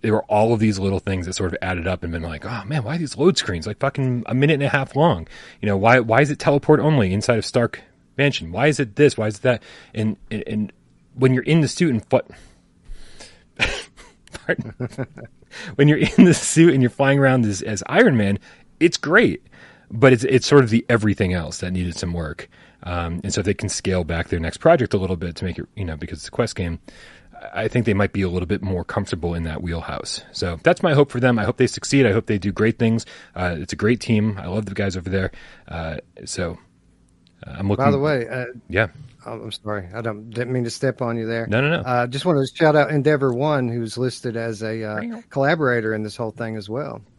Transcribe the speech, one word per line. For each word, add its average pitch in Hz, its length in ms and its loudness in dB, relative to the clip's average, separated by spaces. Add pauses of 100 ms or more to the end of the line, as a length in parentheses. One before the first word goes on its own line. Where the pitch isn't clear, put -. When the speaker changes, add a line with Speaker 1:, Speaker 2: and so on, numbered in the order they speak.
Speaker 1:
there 110 120 0
were 107 100 0
all 110 300 2
of 110 60 0
these 104 200 2
little 98 200 0
things 92 280 -4
that 92 60 -8
sort 90 180 -2
of 95 100 -8
added 90 240 -4
up 92 160 -4
and 87 100 -8
been 82 120 -6
like, 80 220 -10
"Oh 113 200 -8
man, 135 180 -4
why 131 120 -6
are - 20 -4
these 156 200 -6
load 170 200 4
screens, 85 300 -4
like, 107 120 -8
fucking 127 460 -2
a - 80 -4
minute 143 220 4
and 139 80 -2
a 135 60 0
half 135 260 -4
long? 135 320 2 (340)
You 104 60 -2
know, 101 100 2
why, 113 220 6
why 113 220 4
is 147 100 2
it 139 80 -6
teleport 147 400 4
only 127 340 2
inside 110 240 0
of 104 80 -4
Stark - 360 -2 (360)
Mansion? 135 340 -2
Why 113 160 0
is 147 120 0
it 113 160 -4
this? 143 220 4
Why 110 100 -2
is 107 80 -4
it - 80 -18
that?" 123 180 2 (320)
And, 107 240 -2 (140)
and, 107 160 -6
and 107 260 -6 (400)
when 127 220 2
you're 127 80 0
in 156 180 4
the 143 60 2
suit 165 240 0
and 113 140 -2
fl-, 131 120 2 (1400)
<laughs> - 60 -2 (680)
pardon. - 400 -6 (1000)
When 143 120 6
you're 151 100 6
in - 280 8
the 175 100 8
suit 165 400 4
and 135 80 4
you're 120 80 2
flying 139 260 2
around 131 260 4
as, 101 200 -2
as 107 240 -6
Iron 185 300 4
Man, 101 200 2 (420)
it's 170 180 2
great, 151 440 2 (480)
but 127 240 6
it's, 113 100 2
it's 131 220 2
sort 143 180 8
of 113 60 0
the 113 180 2
everything 101 460 2
else 76 280 -6
that 90 100 -6
needed 90 260 -4
some 85 160 -6
work. 82 340 -8 (360)
Um, 87 400 -6
and 101 100 -6
so - 60 -2
if 92 60 -4
they 101 100 0
can - 120 -6
scale 92 360 -2
back 82 240 -4
their 90 120 -4
next 82 180 -6
project 160 360 4
a 107 40 0
little 92 180 -2
bit 85 220 -8
to - 80 -8
make 90 120 -6
it, - 80 -10 (100)
you 98 100 -6
know, 80 120 -8
because 78 220 -12
it's - 80 -16
a - 40 -16
Quest - 240 -4
game, 85 240 -6 (720)
I 110 160 -4
think 117 200 0
they 104 80 2
might 101 180 0
be 98 80 -2
a 92 80 0
little 87 160 -2
bit 92 160 -4
more 92 240 -4
comfortable 87 480 -4
in 85 100 -4
that 80 200 -8
wheelhouse. - 580 -8 (120)
So 85 280 -6
that's 180 220 2
my 165 100 2
hope 143 180 4
for 123 80 -4
them. 123 200 4
I 104 60 -2
hope 117 120 -2
they 127 80 4
succeed. - 400 2
I 104 60 4
hope 107 160 0
they 107 100 0
do 98 140 -2
great 107 260 0
things. 113 300 0 (280)
Uh, 90 220 -2
it's - 160 -8
a - 20 -8
great 107 240 2
team. 107 380 0
I - 100 -12
love 98 200 -4
the 98 80 -10
guys 98 200 -2
over 90 140 -8
there. 95 220 -2 (360)
Uh, 80 300 -8 (280)
so, 85 340 -8 (840)
uh, 64 120 -16
I'm 98 120 -4
looking 113 160 0
Speaker 2:
By 143 60 6
the 139 80 2
way, 139 280 -2
uh, 127 180 -8 (220)
Speaker 1:
Yeah. 110 200 0 (380)
Speaker 2:
oh, 113 60 -12
I'm 113 220 -12
sorry. 104 400 -8
I 113 80 -10
don't, 110 280 -8
didn't 120 220 -6
mean 127 140 -2
to 117 40 -6
step 131 320 -4
on 117 160 -4
you 113 80 -6
there. 117 220 -6
Speaker 1:
No, 110 140 0
no, 147 80 0
no. 165 80 0
Speaker 2:
Uh, 123 300 0
just 135 180 -8
wanted 147 200 2
to - 80 -10
shout 156 220 4
out 143 160 4
Endeavor 139 400 2
One, 131 380 -2
who's 117 280 -6
listed 120 380 -6
as 113 260 -6
a, 110 220 -6
uh, 107 180 -6
Speaker 1:
Meow. 233 280 -12
Speaker 2:
collaborator 135 640 0
in 107 100 -4
this 107 140 -10
whole 113 140 -6
thing 110 260 -8
as 98 120 -12
well. 127 320 -10 (180)